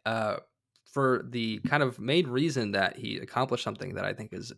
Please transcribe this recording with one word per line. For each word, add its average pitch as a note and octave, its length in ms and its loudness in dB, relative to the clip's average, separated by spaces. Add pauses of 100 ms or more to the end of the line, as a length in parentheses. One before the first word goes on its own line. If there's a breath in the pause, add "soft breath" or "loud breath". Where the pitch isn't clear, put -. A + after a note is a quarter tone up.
uh, A2 300 0 (480)
for C3 460 2
the A2+ 300 -2
kind D3 220 4
of B2 160 0
main C#3+ 280 2
reason B2+ 460 2
that G2 260 2
he A2 180 -4
accomplished - 480 -2
something G2+ 300 -6
that G2 100 -4
I G2 80 -2
think G#2+ 220 -10
is, F#2+ 240 -10